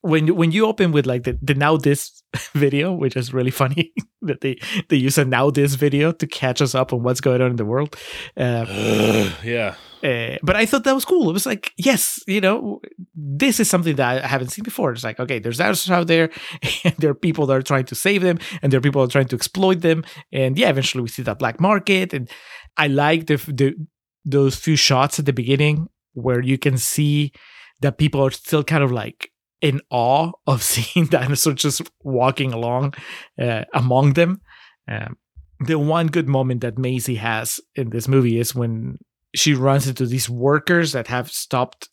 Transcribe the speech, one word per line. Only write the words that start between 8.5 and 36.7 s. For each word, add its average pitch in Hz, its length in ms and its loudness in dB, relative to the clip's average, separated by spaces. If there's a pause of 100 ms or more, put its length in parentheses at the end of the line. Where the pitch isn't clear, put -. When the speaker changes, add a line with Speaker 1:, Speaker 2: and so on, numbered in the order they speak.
Speaker 2:
<sighs> 107 760 0
Yeah. 113 320 -4 (280)
Speaker 1:
uh, 123 380 -2
but 175 140 0
I 220 100 2
thought 247 200 0
that 269 100 2
was 262 100 -4
cool. 320 240 2
It 165 40 -2
was 202 120 -4
like, 226 320 -6
yes, 220 500 0
you 202 140 0
know, 202 400 -2 (340)
this 151 440 -2
is 214 100 2
something 170 280 0
that 131 260 0
I 139 40 -6
haven't 135 220 -2
seen 208 140 -10
before. 208 280 -4
It's 117 120 -8
like, 110 160 -8
okay, 127 180 -4
there's 117 220 -4
dinosaurs 185 360 0
out 175 120 0
there, 165 240 4 (260)
<laughs> - 260 -6
and 170 140 2
there 147 140 2
are 139 40 0
people 156 300 0
that 135 100 6
are 131 60 2
trying 135 240 0
to 123 100 -10
save 196 280 2
them, 175 160 2 (240)
and 139 100 4
there 131 60 6
are - 20 -2
people 139 240 2
that - 20 -2
are 123 40 -4
trying 135 160 2
to 123 80 -4
exploit 190 460 0
them. 160 220 2 (300)
And 135 240 0
yeah, 220 120 4
eventually 131 340 0
we 117 60 -6
see - 120 -10
that 113 180 -4
black 113 200 -4
market. 190 540 2
And 127 140 -6 (480)
I 151 120 2
like 151 400 2
the, 151 100 2
the, 139 380 0 (500)
those 139 300 2
few 160 200 0
shots 139 440 2
at 147 60 -2
the 139 80 0
beginning 143 540 2 (260)
where 123 280 -2
you 127 160 0
can 131 200 2
see 147 540 0 (500)
that 143 180 0
people 151 260 2
are 131 60 0
still - 320 -2
kind 156 200 2
of, 131 80 2
like, 117 380 -8 (320)
in 143 180 0 (120)
awe 135 400 2 (160)
of 131 160 2
<laughs> - 0 -
seeing - 420 0
dinosaurs 139 560 0
just - 220 -2 (180)
walking 131 500 0
along, 120 420 -2 (460)
uh, 120 240 -2 (100)
among 127 400 4
them. 170 280 2 (480)
Um, 113 280 -8 (420)
the 156 200 -2
one 160 280 2
good 151 200 0
moment 131 340 0
that 117 180 -6